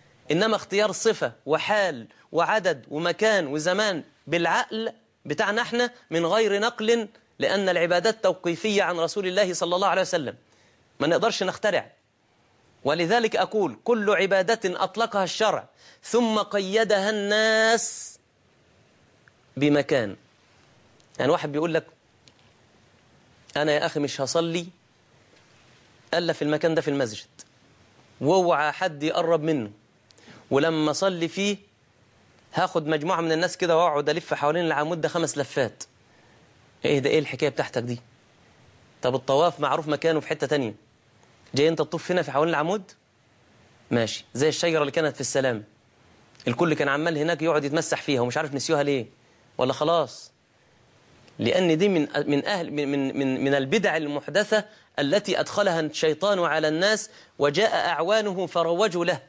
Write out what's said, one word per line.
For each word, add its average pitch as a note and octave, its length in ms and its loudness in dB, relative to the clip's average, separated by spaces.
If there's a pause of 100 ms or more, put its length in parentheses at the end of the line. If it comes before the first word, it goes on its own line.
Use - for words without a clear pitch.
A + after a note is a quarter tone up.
(300)
إنما G3+ 260 2
اختيار G3 360 0
صفة E3+ 400 0 (140)
وحال D#3 600 0 (260)
وعدد E3+ 580 0
ومكان E3+ 560 2
وزمان F3 580 0 (220)
بالعقل G#3 640 -2 (320)
بتاعنا G3+ 380 -2
احنا A#3+ 280 -2 (200)
من E3 160 0
غير G3+ 340 2
نقل، A3+ 480 0 (300)
لأن F#3+ 300 0
العبادات F3 560 2
توقيفية F#3+ 580 0
عن E3+ 160 0
رسول E3+ 280 -2
الله F3+ 280 0
صلى F3 220 -2
الله G3 120 2
عليه F#3 140 2
وسلم، D3+ 320 -4 (680)
ما C#3 60 0
نقدرش E3+ 360 2
نخترع. F#3 480 -2 (920)
ولذلك F3 520 2
أقول: F3+ 480 0
كل G#3+ 260 2
عبادة F#3+ 760 2
أطلقها G3+ 400 -2
الشرع F3 440 -2 (340)
ثم A3 360 0
قيدها G3+ 720 0
الناس A3 1080 0 (1400)
بمكان. C#3 600 2 (1040)
يعني C3 140 2
واحد D#3+ 200 -2
بيقول D#3 220 -2
لك: D#3 120 -2 (1700)
"أنا D3+ 160 2
يا D3 140 0
أخي D#3 140 -4
مش C#3 200 -4
هصلي E3 460 -2 (1500)
إلا E3 180 0
في - 100 -4
المكان D3+ 320 2
ده D#3+ 60 2
في D#3 80 -2
المسجد، C3+ 380 -2 (960)
واوعى D3+ 520 2
حد D#3 300 -4
يقرب E3 400 0
منه، C#3+ 280 -2 (800)
ولما D3+ 400 2
أصلي E3+ 380 0
فيه G3 280 -2 (960)
هاخد E3+ 320 0
مجموعة D#3+ 340 0
من E3 120 0
الناس E3+ 240 0
كده E3 220 2
وأقعد D3+ 300 2
ألف D#3 260 -2
حوالين D#3 320 0
العمود D#3 340 -2
ده D#3 80 -2
خمس D#3 300 -2
لفات". C3 460 -4 (1000)
إيه C#3+ 140 2
ده؟ C3+ 120 0
إيه D#3 80 4
الحكاية C#3+ 300 -2
بتاعتك B2+ 340 -4
دي؟ A#2+ 180 -6 (1000)
طب B2 120 0
الطواف C#3+ 460 2
معروف D3 280 -2
مكانه D#3 320 0
في - 80 -12
حتة D3+ 180 -2
تانية، C3 280 0 (800)
جاي C#3+ 140 4
أنت E3 100 0
تطوف D#3+ 320 -4
هنا F3+ 120 2
في C#3+ 80 -6
حوالين D#3 240 2
العمود؟ E3+ 280 -2 (1080)
ماشي، A#2 340 -2 (100)
زي C#3 140 2
الشجرة D#3+ 320 0
اللي C#3+ 120 0
كانت D#3 220 0
في - 60 -12
السلام، B2+ 440 0 (840)
الكل D#3 260 2
كان C#3+ 140 0
عمال D3+ 300 0
هناك D#3 240 -2
يقعد D3+ 220 2
يتمسح D3 380 -2
فيها C3+ 180 0
ومش B2 160 -2
عارف D3 180 -4
نسيوها C#3+ 280 0
ليه، C#3 240 -2 (520)
ولا B2+ 140 0
خلاص؟ D3+ 580 -2 (1080)
لأن F3 400 2
دي G3+ 100 2
من، D#3+ 200 2 (180)
من C#3+ 200 0
أهل، F3 260 -4
من، C#3+ 200 -2
من، C3+ 260 -2
من، C3 260 -2
من C#3 100 2
البدع D#3 420 0
المحدثة E3 680 -2 (340)
التي F3+ 420 0
أدخلها F3 400 0
الشيطان D#3 580 0
على D#3 300 0
الناس F#3+ 420 0 (280)
وجاء D3 360 2
أعوانه F#3 720 0
فروجوا E3+ 580 0
له. E3+ 240 -2